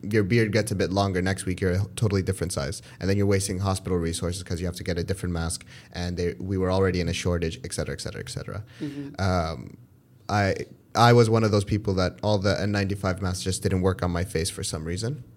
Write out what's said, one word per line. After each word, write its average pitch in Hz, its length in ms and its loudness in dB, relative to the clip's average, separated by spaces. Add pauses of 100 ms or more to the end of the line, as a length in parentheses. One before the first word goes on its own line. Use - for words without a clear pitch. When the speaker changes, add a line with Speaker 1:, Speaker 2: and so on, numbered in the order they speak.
Speaker 1:
your 107 140 4
beard 107 300 4
gets 107 180 2
a 101 40 -2
bit 90 160 0
longer. 98 300 2
Next 95 240 0
week, 92 160 -2
you're 90 120 2
a 98 120 0 (120)
totally 98 260 2
different 85 300 -2
size, - 280 -4 (180)
and - 100 -2
then 101 80 4
you're 101 100 4
wasting 98 320 2
hospital 95 380 0
resources 85 460 -2
'cause 87 180 -4
you 90 40 -4
have 85 120 -4
to 87 60 -12
get 85 140 -2
a 85 60 -2
different 90 300 -4
mask. 82 320 -4 (280)
And 87 240 -4
they, 87 220 0
we 95 180 -4
were 92 140 2
already 92 300 4
in 82 80 0
a 85 40 0
shortage, 82 520 0
et - 80 -8
cetera, 71 200 -4
et - 80 -10
cetera, - 200 -8
et - 80 -10
cetera. - 340 -10 (180)
Speaker 2:
Mm-hmm. 139 400 -8
Speaker 1:
Um, 82 560 -2 (520)
I, 101 260 2 (400)
I 120 180 8
was 117 160 8
one 113 140 4
of 104 80 4
those 101 140 2
people 104 300 -2
that 90 280 0
all 107 160 2
the 95 200 2
N 104 120 -2
ninety-five 95 500 0
masks 92 220 -4
just 92 180 -2
didn't 95 200 2
work 92 200 2
on 90 80 0
my 87 140 0
face 82 260 -2
for - 140 -8
some 78 220 -6
reason. 107 380 -4 (120)